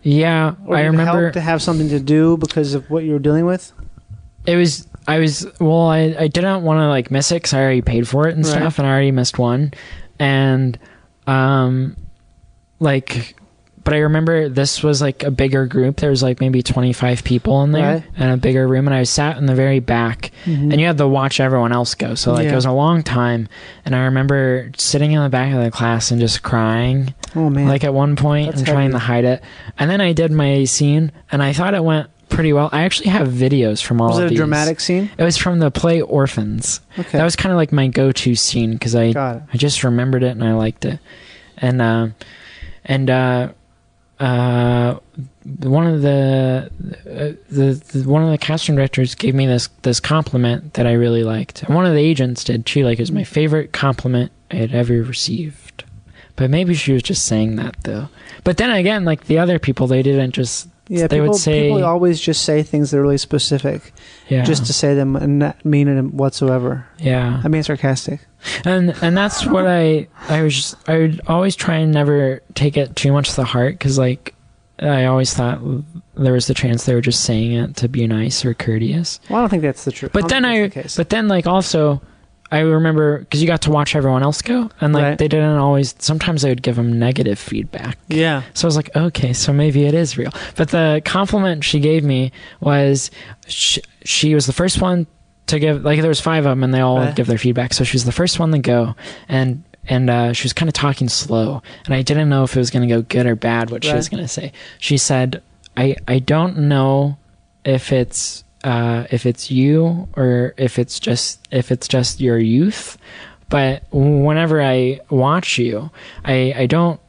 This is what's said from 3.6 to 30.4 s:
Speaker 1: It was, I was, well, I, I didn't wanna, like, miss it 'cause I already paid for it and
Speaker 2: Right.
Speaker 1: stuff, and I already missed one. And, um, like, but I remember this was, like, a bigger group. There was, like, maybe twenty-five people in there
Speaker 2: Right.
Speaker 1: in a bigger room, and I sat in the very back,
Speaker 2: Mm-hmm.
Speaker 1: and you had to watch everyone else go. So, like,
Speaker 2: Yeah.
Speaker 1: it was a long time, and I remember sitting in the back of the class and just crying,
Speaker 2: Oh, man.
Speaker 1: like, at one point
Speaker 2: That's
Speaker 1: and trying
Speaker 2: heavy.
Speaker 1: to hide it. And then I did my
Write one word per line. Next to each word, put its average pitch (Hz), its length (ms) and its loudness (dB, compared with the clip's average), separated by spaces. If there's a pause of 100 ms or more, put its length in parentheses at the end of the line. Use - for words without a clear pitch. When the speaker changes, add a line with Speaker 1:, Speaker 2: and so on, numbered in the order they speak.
Speaker 1:
It 175 80 2
was, 170 320 0 (200)
I 156 120 0
was, 156 260 0 (140)
well, 165 300 4
I, 160 280 2
I 160 100 0
didn't 180 360 -2
wanna, 156 260 2
like, 131 220 0
miss 139 200 0
it 170 120 -2
'cause - 100 -2
I 135 80 2
already 131 200 2
paid 120 260 0
for 147 200 0
it 165 80 -2
and 156 80 0
Speaker 2:
Right. 156 120 0
Speaker 1:
stuff, 160 240 -2
and 139 80 0
I 135 40 2
already 135 200 2
missed 123 260 0
one. 123 340 0 (460)
And, 135 640 0 (480)
um, 131 680 2 (840)
like, 135 560 -2 (480)
but 151 120 0
I - 40 2
remember 156 500 2
this 139 340 0
was, 143 180 2
like, 139 220 -2
a 143 80 0
bigger 135 340 2
group. 127 320 0
There 147 120 0
was, 131 140 2
like, 127 160 0
maybe 131 220 2
twenty-five 123 640 0
people 131 400 2
in 147 80 2
there 151 240 2
Speaker 2:
Right. 165 80 -6 (200)
Speaker 1:
in 131 60 2
a 127 80 2
bigger 131 300 2
room, 131 200 2
and 139 80 2
I 127 80 2
sat 147 340 -2
in 139 100 -2
the 131 80 2
very 135 240 2
back, 117 520 -2 (140)
Speaker 2:
Mm-hmm. 147 260 0
Speaker 1:
and 147 100 4
you 165 60 2
had 160 120 0
to 143 80 2
watch 135 320 0
everyone 131 320 2
else 120 240 0
go. 117 200 -4
So, - 180 -2
like, 156 120 2
Speaker 2:
Yeah. 143 80 0
Speaker 1:
it - 20 0
was 127 100 2
a 131 60 2
long 156 320 2
time, 120 440 -2 (380)
and 131 100 -2
I 127 100 0
remember 131 720 0
sitting 147 360 0
in 151 100 2
the 139 60 0
back 131 240 0
of 123 100 0
the 117 80 0
class 117 400 -2
and 120 80 0
just 117 240 0
crying, 123 680 0 (220)
Speaker 2:
Oh, 160 140 2
man. 139 180 2
Speaker 1:
like, 139 160 2
at 139 100 0
one 143 220 2
point 147 320 0
Speaker 2:
That's 151 120 -4
Speaker 1:
and 131 80 0
trying 139 240 2
Speaker 2:
heavy. - 20 -2
Speaker 1:
to 120 60 0
hide 120 260 0
it. 127 160 0 (380)
And 151 100 0
then 196 120 0
I 175 120 2
did 160 180 2
my 139 340 2